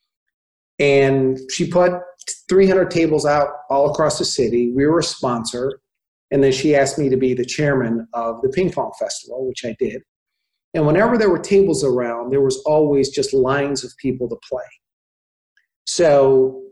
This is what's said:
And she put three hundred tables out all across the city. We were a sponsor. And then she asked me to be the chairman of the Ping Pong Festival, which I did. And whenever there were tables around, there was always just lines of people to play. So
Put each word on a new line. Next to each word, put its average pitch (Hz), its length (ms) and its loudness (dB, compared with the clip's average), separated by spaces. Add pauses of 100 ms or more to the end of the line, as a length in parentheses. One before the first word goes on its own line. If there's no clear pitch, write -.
(800)
And 135 600 2 (120)
she - 180 -4
put 180 240 2 (560)
three 190 200 4
hundred 185 220 2
tables 156 360 0
out 147 220 2 (200)
all 139 220 2
across 151 280 0
the 175 60 -2
city. 120 500 0
We 135 120 2
were 160 140 2
a - 40 2
sponsor. 120 760 -6 (500)
And 139 140 2
then 135 80 4
she 147 240 2
asked 135 220 0
me 143 100 0
to 127 80 0
be 131 180 0
the 123 100 -2
chairman 120 720 -2
of 117 280 -6
the 131 80 0
Ping 180 200 0
Pong - 280 -6
Festival, - 500 -8
which - 160 -10
I 117 140 -8
did. 117 240 -4 (720)
And 156 120 0
whenever 208 320 2
there 208 120 2
were 165 80 2
tables 170 440 2
around, 123 480 -2
there 139 120 2
was 131 240 0
always 147 420 2
just - 260 -4
lines 135 480 0
of 123 140 -14
people 127 320 -4
to 120 80 -10 (120)
play. 123 140 -8 (1200)
So 135 840 2